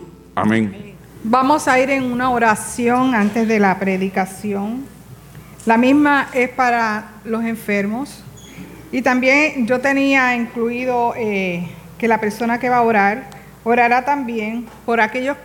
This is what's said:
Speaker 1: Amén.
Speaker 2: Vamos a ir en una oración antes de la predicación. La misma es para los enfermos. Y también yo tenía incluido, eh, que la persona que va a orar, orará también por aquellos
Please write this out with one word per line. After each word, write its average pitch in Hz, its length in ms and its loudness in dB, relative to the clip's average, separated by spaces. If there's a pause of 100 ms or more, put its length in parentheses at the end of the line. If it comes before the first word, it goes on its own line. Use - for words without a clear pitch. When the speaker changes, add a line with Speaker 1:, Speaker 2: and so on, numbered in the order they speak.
(360)
Speaker 1:
Amén. 104 600 0 (280)
Speaker 2:
Vamos 262 440 2
a 254 120 4
ir 269 120 2
en 262 200 -2
una 254 200 -2
oración 240 800 0
antes 208 340 0
de 220 120 2
la 190 180 2
predicación. 196 1080 -4 (800)
La 226 120 4
misma 277 560 4
es 254 160 0
para 233 600 -2 (120)
los 226 200 -4
enfermos. 220 800 -4 (680)
Y 247 100 -2
también 262 680 2
yo 247 120 0
tenía 269 560 2
incluido, 240 800 -2
eh, 190 520 -2 (300)
que 233 100 -2
la 226 120 2
persona 226 380 -2
que 247 120 -2
va 247 80 4
a 240 40 4
orar, 220 480 2 (340)
orará 240 420 4
también 233 600 -4 (200)
por 233 160 0
aquellos 254 440 -2